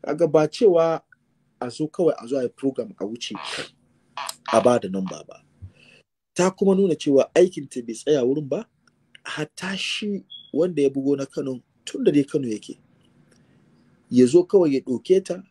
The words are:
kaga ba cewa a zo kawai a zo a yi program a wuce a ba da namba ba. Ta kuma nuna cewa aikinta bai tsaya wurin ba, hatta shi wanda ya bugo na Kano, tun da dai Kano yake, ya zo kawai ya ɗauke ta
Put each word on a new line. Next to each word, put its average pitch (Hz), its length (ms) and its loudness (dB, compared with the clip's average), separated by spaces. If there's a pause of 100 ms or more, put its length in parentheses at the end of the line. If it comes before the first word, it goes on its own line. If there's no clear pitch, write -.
kaga 156 260 0
ba 151 220 2
cewa 165 500 2 (640)
a 123 80 -8
zo 151 180 -6
kawai 170 300 0
a - 100 -16
zo 131 120 -4
a 127 40 -2
yi 120 60 -4
program 127 480 -6
a 95 80 -8
wuce 107 320 -10 (1120)
a 113 100 4
ba 120 200 4
da 98 80 -10
namba 92 380 -8
ba. - 180 -20 (880)
Ta 180 160 2
kuma 196 240 0
nuna 190 240 2
cewa 139 400 2
aikinta 151 480 0
bai 117 80 -10
tsaya 139 320 0
wurin 139 240 -2
ba, 185 160 -4 (580)
hatta 180 540 -10
shi 202 480 -6 (260)
wanda 156 300 0
ya 139 80 4
bugo 135 260 -2
na 139 140 -6
Kano, 131 320 -8 (240)
tun 285 180 -8
da 208 80 4
dai 147 120 2
Kano 139 260 -4
yake, - 300 -10 (1300)
ya 123 160 6
zo 151 180 6
kawai 175 300 4
ya 131 80 0
ɗauke 156 420 0
ta 185 280 -8